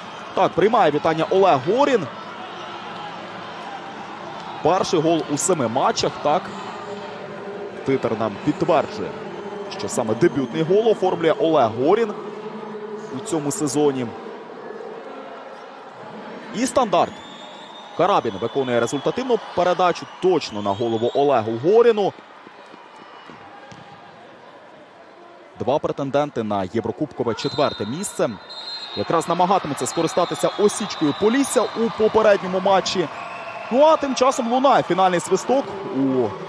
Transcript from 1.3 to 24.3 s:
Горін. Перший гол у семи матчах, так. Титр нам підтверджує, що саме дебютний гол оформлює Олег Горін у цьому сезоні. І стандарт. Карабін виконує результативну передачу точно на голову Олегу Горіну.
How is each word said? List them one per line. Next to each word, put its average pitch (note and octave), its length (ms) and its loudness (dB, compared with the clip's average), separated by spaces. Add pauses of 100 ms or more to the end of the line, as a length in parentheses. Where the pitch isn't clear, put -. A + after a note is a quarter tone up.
Горін. A#3+ 400 2 (2500)
Перший F3+ 360 2
гол D#3+ 240 2 (100)
у C#3+ 40 -2
семи D3+ 300 2
матчах, D#3 440 0 (120)
так. D3+ 180 2 (1400)
Титр B2+ 340 0
нам A2 120 -2 (140)
підтверджує, D3 640 0 (680)
що G2+ 120 -6
саме A2 260 0
дебютний C#3 480 0
гол G3+ 240 2
оформлює F3+ 440 2
Олег D3 380 4
Горін F#3 440 2 (1000)
у B2+ 40 -6
цьому D3 320 -4
сезоні. C#3+ 540 0 (2500)
І A#3 100 -2
стандарт. F3 480 2 (840)
Карабін D#3 420 4
виконує B2 380 0
результативну E3 600 0 (160)
передачу F3 500 2 (160)
точно D3+ 400 2
на G#2 100 0
голову A2+ 420 0
Олегу B2+ 380 4 (120)
Горіну. G#3+ 500 6 (3500)